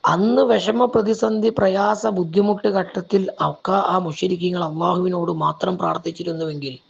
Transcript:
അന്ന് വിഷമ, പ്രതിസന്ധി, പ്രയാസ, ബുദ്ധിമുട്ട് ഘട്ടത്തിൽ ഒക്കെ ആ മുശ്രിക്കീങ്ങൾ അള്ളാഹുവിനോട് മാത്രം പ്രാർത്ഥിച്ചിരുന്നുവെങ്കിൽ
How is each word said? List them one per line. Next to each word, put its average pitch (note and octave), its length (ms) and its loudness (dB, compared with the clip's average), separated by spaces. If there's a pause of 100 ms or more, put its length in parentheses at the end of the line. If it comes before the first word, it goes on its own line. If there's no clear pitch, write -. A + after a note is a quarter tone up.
അന്ന് G#3 380 4
വിഷമ, A3+ 420 2
പ്രതിസന്ധി, A3 640 2
പ്രയാസ, G#3 580 2
ബുദ്ധിമുട്ട് G3+ 640 0
ഘട്ടത്തിൽ F#3+ 600 0 (100)
ഒക്കെ E3+ 460 -2
ആ F#3 120 2
മുശ്രിക്കീങ്ങൾ F3+ 640 -2
അള്ളാഹുവിനോട് F3 680 0
മാത്രം D#3+ 460 -2
പ്രാർത്ഥിച്ചിരുന്നുവെങ്കിൽ D#3+ 1000 -6 (120)